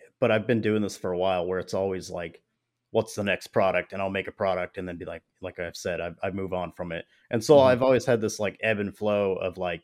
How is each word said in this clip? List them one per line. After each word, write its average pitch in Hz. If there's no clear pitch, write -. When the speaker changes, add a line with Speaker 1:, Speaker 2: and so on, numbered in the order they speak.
Speaker 1:
but 117
I've 107
been 117
doing 107
this 98
for 92
a 90
while 92
where 92
it's -
always 92
like, 87
"What's 110
the 104
next 98
product?" 92
And 98
I'll 98
make 98
a -
product 90
and 90
then 87
be 90
like, 85
like 90
I've 85
said, 87
I, 85
I 98
move 95
on 87
from 90
it. 82
And 117
so 151
Speaker 2:
Mm-hmm. 131
Speaker 1:
I've 127
always 131
had 120
this, 107
like, 98
ebb 107
and 101
flow 104
of, 90
like, 87